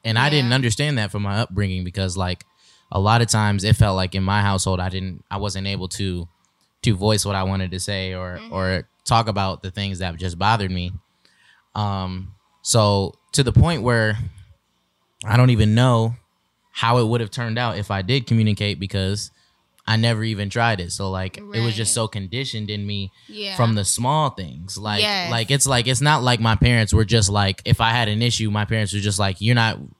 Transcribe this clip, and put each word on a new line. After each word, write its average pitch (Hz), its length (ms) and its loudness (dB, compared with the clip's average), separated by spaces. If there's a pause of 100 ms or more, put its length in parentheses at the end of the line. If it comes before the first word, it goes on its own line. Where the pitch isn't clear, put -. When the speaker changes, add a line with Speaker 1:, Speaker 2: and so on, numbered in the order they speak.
Speaker 1:
And 113 160 2
I 135 60 4
Speaker 2:
Yeah. 151 60 4
Speaker 1:
didn't 131 200 4
understand 135 460 0
that 104 140 -2
from 104 120 -4
my 101 160 -2
upbringing 95 460 -2
because, 90 320 -4
like, 90 260 -4 (480)
a 98 80 0
lot 113 220 4
of 113 80 2
times 104 340 2
it 107 140 4
felt 98 180 4
like 92 200 -4
in 95 80 0
my 101 180 2
household, 95 400 0
I 92 80 -4
didn't, 92 420 -8
I 101 60 -8
wasn't 98 300 -6
able 92 220 -6
to, 90 380 -6 (540)
to 110 120 2
voice 104 300 2
what 101 140 -2
I 95 60 -2
wanted 95 280 -2
to 92 80 -6
say 95 340 -4
or, 90 280 -8
Speaker 2:
Mm-hmm. 226 120 -14
Speaker 1:
or 92 340 -2 (180)
talk 113 220 4
about 98 360 -2
the 92 80 -8
things 98 280 -6
that 87 180 -4
just 85 200 -6
bothered 101 320 2
me. 90 220 -4 (840)
Um, 104 640 -4 (260)
so 101 540 2 (160)
to 143 120 0
the 120 80 0
point 156 300 4
where 110 380 0 (1040)
I 107 100 0
don't 127 140 6
even 107 240 4
know 120 420 4 (560)
how 120 280 2
it 113 80 2
would 117 120 0
have 107 120 -6
turned 117 260 -6
out 117 220 -2
if 101 100 -6
I 98 140 -2
did 123 240 0
communicate 104 520 2
because 98 520 -4 (560)
I 113 80 2
never 113 280 0
even 104 280 -4
tried 117 280 0
it. 85 120 -6
So, 98 180 -6
like, 92 280 -6
it 101 40 -18 (200)
was 117 140 -2
just 110 140 -2
Speaker 2:
Right. 117 140 0
Speaker 1:
so 110 40 -2
conditioned 107 600 -8
in 104 160 -6
me 101 260 -6 (160)
Speaker 2:
Yeah. 208 280 -10
Speaker 1:
from 113 180 2
the 101 100 0
small 135 460 0
things. 87 480 -12
Like, 104 240 -2
Speaker 2:
Yes. 196 300 -2
Speaker 1:
like, 117 180 -2
it's 139 160 2
like, 123 220 2
it's 131 140 0
not 147 200 4
like 123 180 2
my 113 160 4
parents 117 380 4
were 110 120 4
just 98 260 4
like, 101 340 0
if 113 160 2
I 113 80 4
had 117 200 0
an 107 120 0
issue, 110 300 0
my 104 140 0
parents 107 280 -2
were 104 60 -2
just 98 180 -2
like, 98 240 0
"You're 120 140 2
not 113 240 2 (200)